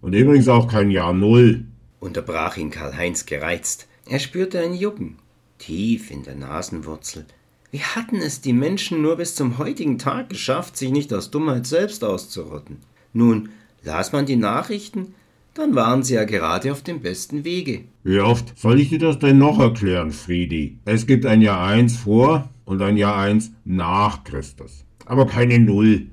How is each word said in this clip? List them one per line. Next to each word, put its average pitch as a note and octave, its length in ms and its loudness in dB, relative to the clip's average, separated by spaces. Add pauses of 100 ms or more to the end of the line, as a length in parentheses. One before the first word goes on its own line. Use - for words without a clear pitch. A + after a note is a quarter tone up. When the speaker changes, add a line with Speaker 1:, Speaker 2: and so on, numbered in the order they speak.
Speaker 1:
Und F2+ 120 -6
übrigens C3 340 6
auch A#2+ 220 4
kein G#2 200 2
Jahr F2+ 240 0
Null, G#2+ 520 6 (340)
Speaker 2:
unterbrach E2+ 560 -6
ihn D#2 140 -8
Karl-Heinz D#2 560 -8
gereizt. - 640 -8 (200)
Er C3+ 120 -4
spürte F#3 420 -6
ein E3+ 120 -4
Jucken, F#3 440 -8 (400)
tief G#2 540 -4
in C#2+ 120 -14
der C2+ 120 -16
Nasenwurzel. D2+ 880 -12 (460)
Wie C#3+ 100 -10
hatten A3+ 340 -8
es D3+ 260 -6
die C3 120 -2
Menschen D#3+ 500 -2
nur D#3+ 140 0
bis E3+ 180 -8
zum B2 240 -4
heutigen D3+ 400 -4
Tag A#3+ 300 -6
geschafft, D#3+ 460 -6
sich C3 140 -6
nicht C#3+ 240 -2
aus - 160 -6
Dummheit C#3+ 380 -4
selbst G3 360 -2
auszurotten? D#2 760 -8 (360)
Nun, A2+ 360 2 (340)
las D#2 280 -6
man C#3+ 140 -2
die C3+ 120 0
Nachrichten, F3 760 -4 (400)
dann D#4 220 -2
waren B2 260 2
sie B2 140 -2
ja G#2+ 80 2
gerade G2 480 -2
auf C#3 100 -8
dem E3+ 200 -10
besten A#2+ 420 -8
Wege. D#3+ 400 -6 (200)
Speaker 1:
Wie F#2+ 180 0
oft A#2 360 0
soll A#2+ 220 4
ich C#3 100 2
dir D#3+ 80 -2
das D#3+ 220 0
denn C#3 180 6
noch C#3+ 220 6
erklären, G2 520 0
Friedi? E2 720 -6
Es A2+ 200 0
gibt C3 220 2
ein A2 160 6
Jahr G2 200 2
eins A2+ 320 4
vor C3 540 2 (160)
und F#2+ 160 -4
ein G2+ 160 2
Jahr G2+ 220 0
eins G#2+ 320 0 (140)
nach F#2 580 -2
Christus. - 600 -14 (220)
Aber C3 220 2
keine A#2+ 320 4
Null G#2 540 4